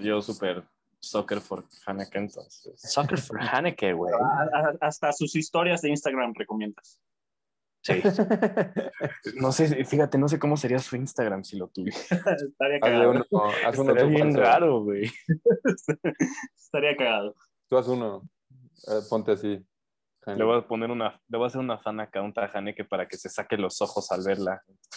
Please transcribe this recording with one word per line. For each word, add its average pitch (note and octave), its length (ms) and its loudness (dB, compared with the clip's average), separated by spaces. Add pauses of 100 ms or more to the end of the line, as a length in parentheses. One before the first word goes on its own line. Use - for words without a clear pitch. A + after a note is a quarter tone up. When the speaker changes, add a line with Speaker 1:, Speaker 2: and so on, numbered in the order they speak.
Speaker 1:
yo G#2 180 0
súper F#2+ 480 -6 (320)
sucker G#2 420 -4
for F#2 220 -10 (220)
Haneke, G2 320 -8
entonces. - 560 -12 (180)
Sucker D3 280 0
for G#2+ 200 -10
Haneke, A#2+ 540 0
güey. F2 220 -2
Speaker 2:
A-, - 20 0 (520)
a-, D3 120 -4
hasta D3 320 0
sus D3 220 -4
historias E3 480 0
de D3+ 80 0
Instagram C3+ 420 -2
recomiendas. - 680 -8 (840)
Speaker 1:
Sí. F#3 180 0
Speaker 3:
<laughs> - 1300 -2
Speaker 1:
No C3 160 0
sé, D3 340 2
fíjate, C#3+ 320 2
no C#3 100 4
sé D3+ 120 0
cómo D3 180 2
sería B2+ 220 0
su - 160 -6
Instagram A2+ 480 -2
si - 160 -14
lo F2+ 80 -6
tuviera. F#2+ 320 -8
Speaker 2:
<laughs> - 100 -14
Estaría C#3+ 680 0
Speaker 3:
Hazle - 40 -2
Speaker 2:
cagado. A#2+ 300 6
Speaker 3:
uno, B2 140 2 (380)
haz A#2 140 0
uno C3+ 140 4
Speaker 1:
Estaría B2 100 6
Speaker 3:
tú C#3 80 6
Speaker 1:
bien D3+ 240 4
Speaker 3:
falso. C3+ 80 4
Speaker 1:
raro, C3 400 6
güey. G#2 300 -2 (160)
Speaker 2:
<laughs> - 1300 0
Estaría D3 420 0
cagado. A2 380 0 (340)
Speaker 3:
Tú B2+ 80 4
haz A#2+ 100 2
uno. A2+ 400 -4 (600)
Eh, G#2+ 200 0
ponte A2 260 0
así, G2+ 300 -4 (640)
Haneke. G#2 140 -6
Speaker 1:
Le A2 60 2
voy A2+ 120 4
a A#2 100 -2
poner A2+ 220 -4
una, A#2 380 -4
le A#2 100 -6
voy A#2+ 80 0
a - 40 -2
hacer C3 120 -6
una A#2+ 160 -4
fan G#2+ 220 -6
account G2+ 400 -6
a G2+ 120 -2
Haneke G2+ 340 -8
para F#2+ 220 -4
que F#2 100 -14
se - 120 -12
saque - 260 -4
los F#2+ 280 -4
ojos - 280 -6
al F#2 140 -2
verla. F#2+ 380 -2 (320)